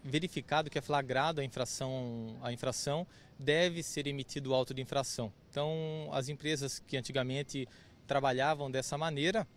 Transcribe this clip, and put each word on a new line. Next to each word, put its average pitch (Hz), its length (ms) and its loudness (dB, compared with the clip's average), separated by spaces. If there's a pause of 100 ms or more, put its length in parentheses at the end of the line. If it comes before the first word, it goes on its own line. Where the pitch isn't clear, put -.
verificado, 151 680 0
que - 80 -4
é 135 40 0
flagrado 143 600 2
a - 20 0
infração, 123 960 -4
a 120 120 -4
infração, 143 520 -2 (320)
deve 165 460 4
ser 139 240 -4
emitido 139 440 -4
o - 20 6
auto 131 200 2
de 131 80 -4
infração. 127 480 -2 (220)
Então, 156 640 -2
as 135 160 0
empresas 143 500 -2
que - 160 -6
antigamente 135 720 -2 (400)
trabalhavam 139 640 4
dessa 131 260 -2
maneira 160 480 2 (100)